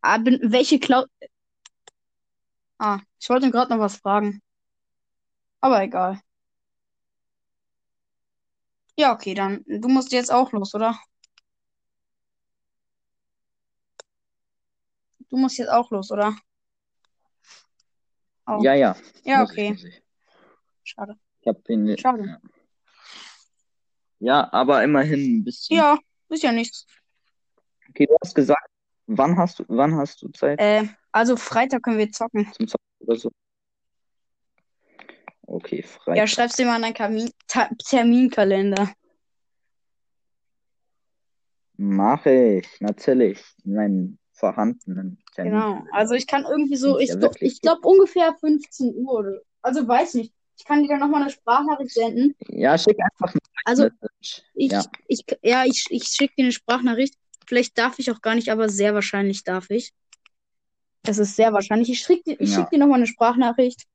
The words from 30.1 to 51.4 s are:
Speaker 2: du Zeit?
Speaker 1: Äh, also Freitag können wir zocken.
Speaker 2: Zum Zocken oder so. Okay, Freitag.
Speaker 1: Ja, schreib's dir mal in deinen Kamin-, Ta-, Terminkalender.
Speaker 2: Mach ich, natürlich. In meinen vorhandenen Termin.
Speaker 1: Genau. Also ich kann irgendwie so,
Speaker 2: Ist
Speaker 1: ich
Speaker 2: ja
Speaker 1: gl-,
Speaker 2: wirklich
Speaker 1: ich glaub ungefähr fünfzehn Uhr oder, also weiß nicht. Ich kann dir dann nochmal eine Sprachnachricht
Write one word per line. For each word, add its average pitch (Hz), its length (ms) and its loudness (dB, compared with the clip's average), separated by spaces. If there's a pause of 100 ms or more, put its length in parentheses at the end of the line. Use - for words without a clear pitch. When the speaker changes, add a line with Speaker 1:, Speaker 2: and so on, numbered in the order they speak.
Speaker 2:
du - 80 -14
Zeit? 147 280 -2
Speaker 1:
Äh, 214 300 2 (240)
also 233 240 2
Freitag 240 460 -2
können 233 160 -2
wir 214 120 -2
zocken. 214 440 -4
Speaker 2:
Zum 226 120 -6
Zocken - 200 -8 (140)
oder 117 160 -2
so. 120 140 -8 (2000)
Okay, - 400 -10
Freitag. - 340 -6
Speaker 1:
Ja, 214 100 2
schreib's 240 300 -4
dir 254 100 0
mal 240 100 0
in 226 60 -4
deinen 226 120 -6
Kamin-, 220 380 -6 (140)
Ta-, - 320 -2
Terminkalender. 202 1120 2 (2750)
Speaker 2:
Mach 101 500 0
ich, 120 540 2
natürlich. 104 640 0 (220)
In 98 100 -6
meinen 98 440 -2 (140)
vorhandenen 98 880 -6 (120)
Termin. 180 180 -6
Speaker 1:
Genau. 208 400 -4
Also 220 220 0
ich 254 120 -4
kann 277 180 -2
irgendwie 285 320 -2
so, 269 220 2
Speaker 2:
Ist 285 60 2
Speaker 1:
ich 254 60 -2
Speaker 2:
ja 175 60 -4
Speaker 1:
gl-, 196 60 0
Speaker 2:
wirklich - 320 0
Speaker 1:
ich - 60 -20
glaub 330 240 0
ungefähr 359 500 6
fünfzehn 294 640 -2
Uhr 254 160 -6
oder, 196 280 -4 (220)
also 262 240 0
weiß 269 280 0
nicht. 226 200 -4 (220)
Ich - 80 -20
kann 294 180 2
dir 285 60 2
dann 285 120 0
nochmal 294 220 2
eine 277 80 -2
Sprachnachricht 277 640 -2